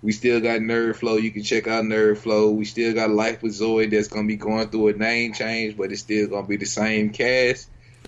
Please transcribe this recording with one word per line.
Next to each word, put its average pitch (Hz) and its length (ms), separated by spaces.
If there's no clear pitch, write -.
We 107 100
still 120 300
got 117 200
Nerd 113 340
Flow. 110 220
You 110 120
can 104 140
check 113 240
out 113 160
Nerd 107 340
Flow. 107 340
We 107 140
still 113 300
got 110 160
Life 110 320
with 110 100
Zoe 110 340
that's 104 200
gonna 107 200
be 107 80
going 107 340
through 110 200
a 104 40
name 113 400
change, 110 440
but 98 140
it's 95 100
still 107 260
gonna 98 200
be 101 100
the 101 80
same 107 460
cast. 127 580